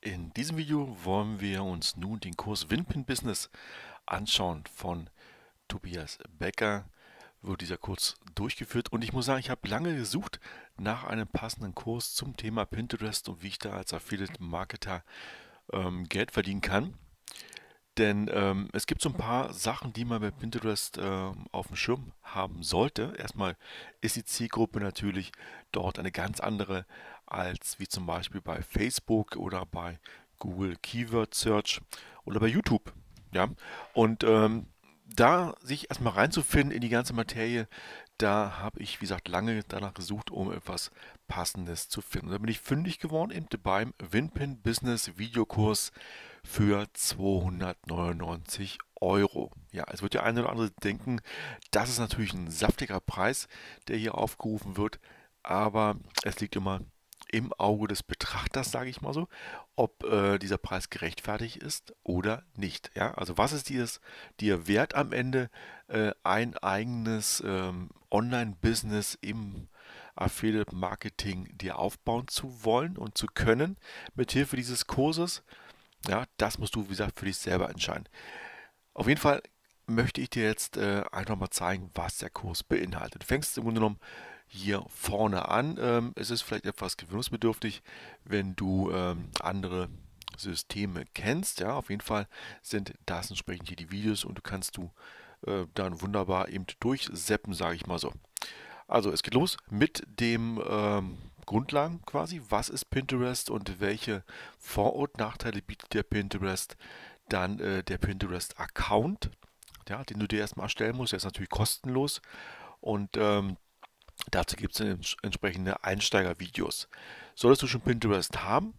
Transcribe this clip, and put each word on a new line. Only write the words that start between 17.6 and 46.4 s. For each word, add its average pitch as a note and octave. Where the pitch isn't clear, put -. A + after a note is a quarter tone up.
Denn, G#2
ähm, G2
es G#2
gibt -
so D#3
ein -
paar A#2+
Sachen, A#2
die A#2
man A#2
bei G#2
Pinterest, A2
ähm, F#2+
auf -
dem -
Schirm B2+
haben F2+
sollte. F2+
Erstmal F#2+
ist -
die A#2
Zielgruppe A2+
natürlich G2
dort F#2
eine F2+
ganz F#2+
andere G2
als -
wie F#2+
zum F2+
Beispiel F2+
bei E2+
Facebook -
oder F#2
bei F2
Google F#2
Keyword A#2
Search -
oder G2
bei A2
YouTube. B2
Ja? F#2
Und, A2+
ähm, A2
da E3
sich C3+
erstmal A#2
reinzufinden C#3
in A2+
die A#2+
ganze A#2+
Materie, A2+
da G2+
habe G#2
ich, -
wie G#2
gesagt, F2+
lange G#2+
danach G2
gesucht, G2+
um G2
etwas -
Passendes F2
zu -
finden. -
Und F2
da G2+
bin A2
ich A2
fündig D#3+
geworden, D#3+
eben E3
beim G2+
Winpin C3
Business A2+
Videokurs G#2+